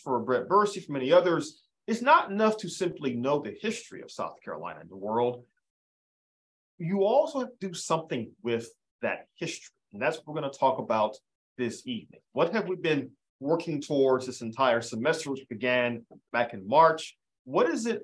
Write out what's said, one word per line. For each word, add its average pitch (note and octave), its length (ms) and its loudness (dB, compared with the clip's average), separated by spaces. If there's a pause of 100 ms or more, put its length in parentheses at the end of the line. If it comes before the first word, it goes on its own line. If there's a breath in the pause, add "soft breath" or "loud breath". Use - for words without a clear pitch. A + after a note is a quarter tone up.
for B2+ 160 0
Brett A#2+ 280 0
Bursey, G3+ 340 2
for - 100 -14
many C3+ 200 -2
others, F3 520 4 (240)
it's A3+ 140 -2
not C4+ 280 6
enough G#3+ 280 2
to F3 120 -8
simply D3 460 -4
know C3 240 0
the G#2 220 -8
history - 400 -8
of - 100 -18
South - 320 -8
Carolina D#2+ 380 -10
and E2+ 80 -20
the F#2+ 80 -16
world. A#2+ 480 -2 (1300)
You F#3+ 260 0
also C#4 360 2
have B3 180 -6
to G3 100 -6
do F3+ 60 -10
something D#3+ 580 -4 (120)
with A#2 260 -2 (320)
that G2 340 -4
history. - 380 -10 (200)
And G2+ 80 -12
that's D3 160 0
what - 100 -20
we're D3+ 140 -8
gonna C#3 100 -6
talk C3+ 260 0
about A2 380 0 (420)
this A#2+ 300 -6
evening. A2 320 -10 (140)
What E3+ 200 2
have G3+ 140 -2
we F3+ 80 -4
been D3+ 360 -2 (280)
working D#3 400 -2
towards C3+ 460 2
this B2+ 160 -10
entire A#2 400 2
semester, C#3 500 -2
which C3 160 -8
began A#2+ 580 0 (280)
back A#2+ 200 0
in G2 140 -12
March? D#3+ 500 4 (280)
What F3 240 2
is B3 160 -2
it A3+ 180 -2